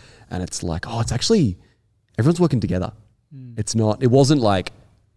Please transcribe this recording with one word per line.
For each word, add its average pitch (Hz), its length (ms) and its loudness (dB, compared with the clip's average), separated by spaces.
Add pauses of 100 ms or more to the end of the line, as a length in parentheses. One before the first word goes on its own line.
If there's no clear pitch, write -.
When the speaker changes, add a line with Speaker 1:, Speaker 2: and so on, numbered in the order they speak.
(300)
Speaker 1:
And 90 140 -6
it's - 200 -10
like, 85 240 -4
"Oh, 117 140 -6
it's 117 100 -4
actually, 160 460 0 (600)
everyone's 165 200 2
working 143 200 2
together." 92 340 -4 (420)
Speaker 2:
Mm. 123 220 -16
Speaker 1:
It's 107 180 -6
not, 107 280 0
it 131 80 2
wasn't 139 300 4
like 98 300 0 (460)